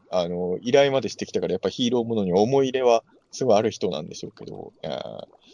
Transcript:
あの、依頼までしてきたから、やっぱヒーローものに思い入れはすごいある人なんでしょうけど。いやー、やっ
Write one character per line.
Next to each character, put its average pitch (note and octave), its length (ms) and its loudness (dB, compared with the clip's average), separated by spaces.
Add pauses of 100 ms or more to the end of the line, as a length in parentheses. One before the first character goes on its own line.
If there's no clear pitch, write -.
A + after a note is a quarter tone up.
(100)
あ F2+ 160 0
の、 F2 360 -4
依 A#2+ 100 -6
頼 C#3 180 6
ま C3+ 100 2
で G#2+ 100 -4
し - 40 -12
て - 120 -8
き - 60 -16
た G#2 80 -2
か F2+ 60 -2
ら、 E2+ 60 0
や F#2 60 -2
っ - 20 -10
ぱ G2 80 0
ヒ A#2+ 180 -2
ー A#2 60 0
ロ B2 100 2
ー - 20 -2
も A2+ 120 -4
の G#2 80 0
に F2+ 80 0
思 B2 320 4
い C3 60 -2
入 C3 100 -2
れ - 20 -2
は A#2 220 4 (260)
す - 140 -6
ご A#2+ 100 4
い - 20 6
あ G#2+ 60 4
る A2+ 80 2
人 G2+ 200 -4
な D2+ 100 -6
ん D#2+ 80 -10
で - 80 -14
し - 100 -14
ょ E2 40 -12
う - 20 -20
け - 140 -18
ど。 - 260 -14 (100)
い - 40 -10
や D#2 40 -8
ー、 C2+ 40 -6
や - 60 -6 (200)
っ - 80 -16 (260)